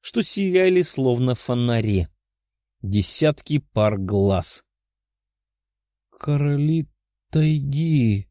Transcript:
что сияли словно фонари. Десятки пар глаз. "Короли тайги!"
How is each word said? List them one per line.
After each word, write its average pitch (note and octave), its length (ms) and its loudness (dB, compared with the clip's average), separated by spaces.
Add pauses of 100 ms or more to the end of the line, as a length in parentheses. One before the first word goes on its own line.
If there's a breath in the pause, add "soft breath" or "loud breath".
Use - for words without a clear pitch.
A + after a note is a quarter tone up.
что - 220 -4
сияли F#3 600 2
словно B2+ 520 0
фонари. A#2 720 -2 (760)
Десятки C#3+ 760 -2
пар G#2+ 400 -2
глаз. G2 640 -2 (1500)
"Короли D3 800 -2 (420)
тайги!" C#3+ 1000 2